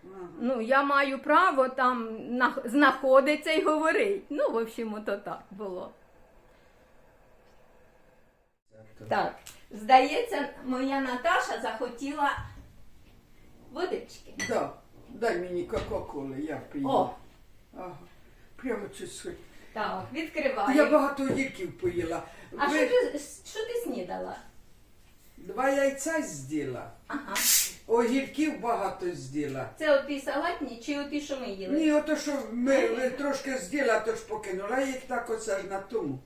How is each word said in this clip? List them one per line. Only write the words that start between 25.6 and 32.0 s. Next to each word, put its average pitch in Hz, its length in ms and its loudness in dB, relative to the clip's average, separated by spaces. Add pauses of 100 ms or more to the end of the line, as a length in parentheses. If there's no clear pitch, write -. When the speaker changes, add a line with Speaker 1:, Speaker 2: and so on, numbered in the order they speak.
Speaker 1:
яйця 277 520 2
з'їла. 139 680 -6 (160)
Speaker 2:
Ага. - 280 -8 (520)
Speaker 1:
Огірків 254 760 2
багато 190 500 -2
з'їла. 135 580 -6 (100)
Speaker 2:
Це 294 220 6
оті 277 200 -4
салатні 294 600 -4
чи 285 200 -4
оті, 294 200 -4
що 285 200 -6
ми 247 80 -6
їли? 202 300 -2
Speaker 1:
Ні, 311 140 4
ото, 302 240 4